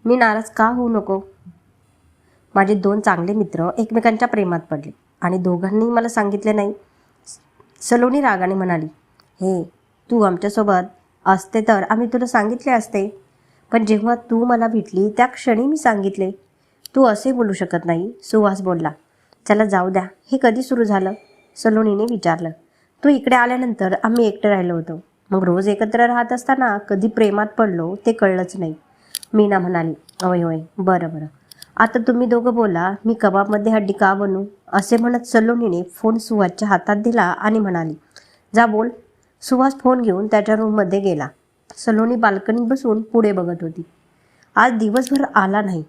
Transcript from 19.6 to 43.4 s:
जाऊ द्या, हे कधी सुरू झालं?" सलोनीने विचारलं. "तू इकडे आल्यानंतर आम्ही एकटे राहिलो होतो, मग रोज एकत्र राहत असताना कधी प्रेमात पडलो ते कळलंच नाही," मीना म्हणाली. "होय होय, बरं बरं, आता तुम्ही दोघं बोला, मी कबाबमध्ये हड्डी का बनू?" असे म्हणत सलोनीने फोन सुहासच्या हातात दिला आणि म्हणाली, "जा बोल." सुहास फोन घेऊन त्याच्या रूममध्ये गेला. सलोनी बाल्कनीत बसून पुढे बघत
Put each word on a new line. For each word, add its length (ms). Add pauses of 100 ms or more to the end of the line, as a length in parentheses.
जाऊ 240
द्या, 140 (280)
हे 100
कधी 200
सुरू 220
झालं?" 280 (440)
सलोनीने 480
विचारलं. 460 (540)
"तू 60
इकडे 260
आल्यानंतर 580 (100)
आम्ही 240
एकटे 220
राहिलो 260
होतो, 280 (280)
मग 120
रोज 240
एकत्र 400
राहत 260
असताना 440
कधी 300
प्रेमात 400
पडलो 480 (100)
ते 60
कळलंच 460
नाही," 160 (600)
मीना 260
म्हणाली. 340 (300)
"होय 200
होय, 180 (160)
बरं 320
बरं, 160 (520)
आता 300
तुम्ही 200
दोघं 260
बोला, 400 (120)
मी 160
कबाबमध्ये 500
हड्डी 220
का 200
बनू?" 320 (280)
असे 240
म्हणत 220
सलोनीने 640
फोन 340
सुहासच्या 500
हातात 280
दिला 280
आणि 360
म्हणाली, 340 (640)
"जा 100
बोल." 240 (520)
सुहास 380
फोन 220
घेऊन 260
त्याच्या 280
रूममध्ये 440
गेला. 280 (500)
सलोनी 380
बाल्कनीत 520
बसून 340
पुढे 300
बघत 300